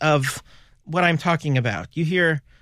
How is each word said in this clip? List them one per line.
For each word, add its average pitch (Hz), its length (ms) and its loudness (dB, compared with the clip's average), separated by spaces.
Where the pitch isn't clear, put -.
of 147 420 0
what 175 220 0
I'm 170 120 2
talking 156 400 0
about. 110 360 -2
You 165 100 -2
hear 165 380 0